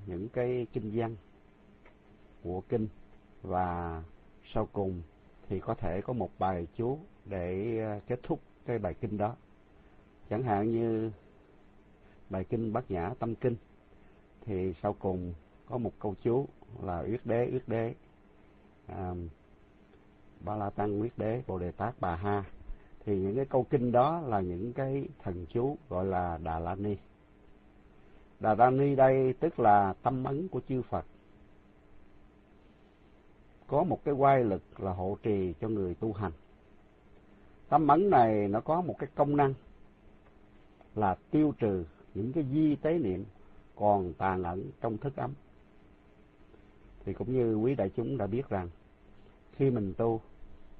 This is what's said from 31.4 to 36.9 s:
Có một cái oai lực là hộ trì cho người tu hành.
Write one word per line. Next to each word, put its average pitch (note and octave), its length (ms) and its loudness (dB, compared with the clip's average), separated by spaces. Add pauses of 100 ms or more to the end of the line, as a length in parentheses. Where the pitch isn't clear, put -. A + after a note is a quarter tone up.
Có C#3+ 180 4
một C3+ 200 -2
cái C#3+ 100 2
oai C3+ 300 6
lực F#2+ 180 2 (180)
là G2 120 -2
hộ F#2 300 -4
trì F#2+ 380 0
cho A2 80 -2
người F#2+ 260 -2
tu A2+ 180 -4
hành. F#2 200 -4 (1400)